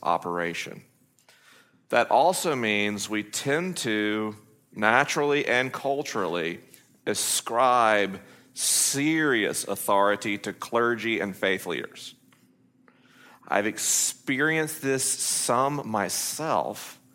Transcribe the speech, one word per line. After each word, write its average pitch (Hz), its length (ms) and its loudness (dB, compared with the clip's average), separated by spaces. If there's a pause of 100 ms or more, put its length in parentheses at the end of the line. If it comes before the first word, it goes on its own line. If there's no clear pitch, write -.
operation. 85 800 -4 (1080)
That 120 220 4
also 165 440 2
means 104 540 0
we 107 140 -2
tend 160 540 -4
to 107 580 -2 (360)
naturally 143 760 2
and 127 260 0
culturally 95 840 -2 (480)
ascribe 107 1120 2 (340)
serious 139 1120 0
authority 101 760 2
to 101 140 -8
clergy 117 680 0
and 95 160 -4
faith 95 300 -2
leaders. - 480 -8 (1300)
I've 104 180 2
experienced 151 1160 0
this 135 220 0
some 135 840 0
myself 107 1120 -4 (160)